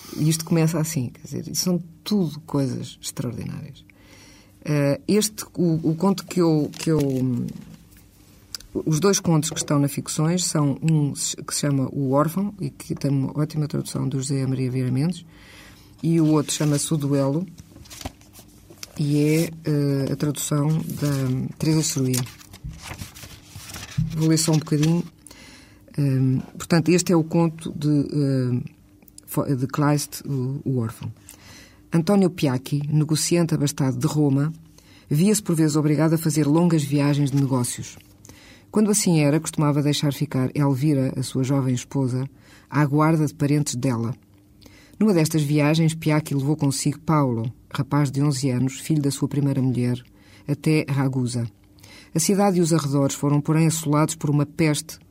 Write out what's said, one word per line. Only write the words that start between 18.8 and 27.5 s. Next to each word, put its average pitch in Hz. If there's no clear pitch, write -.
e 147
é, 156
eh, 139
a 143
tradução 147
da 135
Teresa 156
Seruia. 127
Vou 160
ler 160
só 160
um 156
bocadinho. 156
Ehm, 131
portanto, 160
este 175
é 170
o 160
conto 165